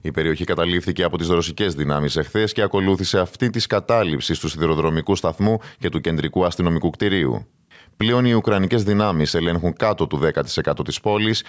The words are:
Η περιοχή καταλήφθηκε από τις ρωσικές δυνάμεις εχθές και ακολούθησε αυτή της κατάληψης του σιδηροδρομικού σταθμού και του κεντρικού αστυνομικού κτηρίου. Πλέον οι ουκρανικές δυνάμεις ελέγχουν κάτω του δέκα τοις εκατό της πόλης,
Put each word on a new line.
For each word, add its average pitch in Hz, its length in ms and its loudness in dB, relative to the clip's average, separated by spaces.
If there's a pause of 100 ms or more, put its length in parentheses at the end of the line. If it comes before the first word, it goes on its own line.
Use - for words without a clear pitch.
Η 78 80 -6
περιοχή 80 340 0
καταλήφθηκε 87 580 0
από 85 160 0
τις 82 100 -2
ρωσικές 85 460 0
δυνάμεις 73 420 -2
εχθές 104 360 0
και 107 100 -2
ακολούθησε 95 580 2
αυτή 113 300 0
της 110 160 -2
κατάληψης 90 720 0
του 80 100 -4
σιδηροδρομικού 80 680 0
σταθμού 101 420 0 (200)
και 92 100 -4
του 80 120 -4
κεντρικού 78 440 0
αστυνομικού 85 460 0
κτηρίου. 78 560 -2 (500)
Πλέον 120 280 2
οι 120 80 4
ουκρανικές 107 500 2
δυνάμεις 101 520 2
ελέγχουν 85 380 0
κάτω 104 340 0
του 76 100 -2
δέκα 76 260 2
τοις - 140 -8
εκατό 73 260 0
της 73 180 -6
πόλης, 107 480 0